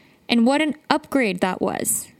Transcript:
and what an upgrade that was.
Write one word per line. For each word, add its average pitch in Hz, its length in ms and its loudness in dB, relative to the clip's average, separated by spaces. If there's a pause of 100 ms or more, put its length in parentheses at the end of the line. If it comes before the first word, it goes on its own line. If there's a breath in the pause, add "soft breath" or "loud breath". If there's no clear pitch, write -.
(280 soft breath)
and 233 180 2
what 277 160 4
an 311 140 -2 (140)
upgrade 254 520 0
that 185 200 0
was. - 460 -4 (120)